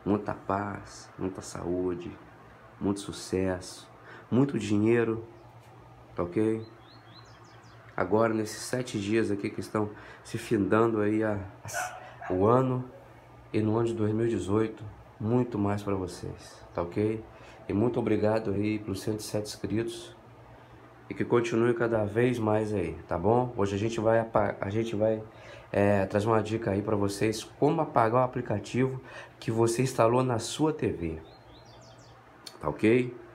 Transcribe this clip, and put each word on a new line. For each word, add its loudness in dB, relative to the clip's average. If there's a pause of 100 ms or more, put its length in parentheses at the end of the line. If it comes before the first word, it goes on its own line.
Muita 0
paz, -6
muita -6
saúde, -4 (640)
muito 0
sucesso, -4 (400)
muito 2
dinheiro, 2 (880)
tá -4
ok? 0 (1300)
Agora, 2
nesses -4
sete -4
dias 0
aqui -2
que -8
estão -2 (320)
se -10
findando 2
aí 2
a, 0 (920)
a, -2
o 4
ano, 4 (680)
e 2
no 2
ano 2
de -2
dois 0
mil 0
e 0
dezoito, 0 (360)
muito 2
mais 0
pra -2
vocês, -8
tá -2
ok? -2 (440)
E -2
muito 2
obrigado 2
aí 0
pelos -6
cento -4
e -12
sete -4
inscritos, -6 (960)
e -8
que -2
continue 2
cada 2
vez 2
mais 2
aí, -2 (120)
tá -4
bom? 2
Hoje 0
a 0
gente -2
vai 4
apa-, 0
a -2
gente -2
vai, 2 (480)
é, 4
trazer 0
uma 4
dica -2
aí 0
pra 0
vocês, 0
como 0
apagar 4
o 4
aplicativo -2 (380)
que -4
você 4
instalou 4
na 0
sua 0
T -2
V, -6 (1400)
tá -2
ok? 2 (180)